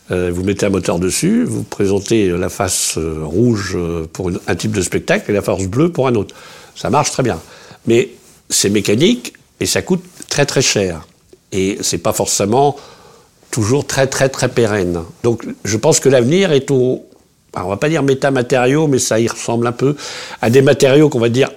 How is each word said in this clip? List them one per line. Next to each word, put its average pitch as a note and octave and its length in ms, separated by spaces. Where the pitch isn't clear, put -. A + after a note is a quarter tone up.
euh, F2+ 200
vous F2+ 120
mettez G2+ 200
un G2+ 60
moteur F#2+ 280
dessus, E3+ 460
vous A#2 180
présentez G2+ 640
la F2+ 200
face, - 480
euh, D#2+ 260
rouge, F#2+ 540
euh, E2+ 340
pour F#2 200
une, F2+ 160
un G#2 80
type A2 180
de G#2 80
spectacle A2 500
et G#2+ 40
la G2 80
face F#2+ 240
bleue C3 240
pour C3+ 180
un B2 60
autre. G2+ 200
Ça - 140
marche C#3+ 220
très - 120
bien. A2 160
Mais A#2 240
c'est - 220
mécanique A2+ 640
et - 60
ça - 160
coûte F3+ 200
très, C#3+ 180
très - 160
cher. F2+ 440
Et G2 280
c'est - 160
pas G#2+ 160
forcément A2+ 640
toujours B2+ 360
très, C3+ 200
très, C3+ 240
très C3 180
pérenne. G2+ 520
Donc, A#2 220
je G2+ 120
pense D3 240
que - 80
l'avenir C#3 420
est C#3 200
au, B2+ 340
alors, F2+ 140
on F#2 40
va G2 60
pas D3 140
dire D#3+ 120
métamatériaux, C3+ 840
mais C#3 120
ça A2+ 220
y A2+ 80
ressemble A#2 380
un A#2+ 60
peu, C3+ 220
à A2+ 80
des C3 140
matériaux C#3+ 480
qu'on C3+ 80
va A#2 100
dire B2+ 280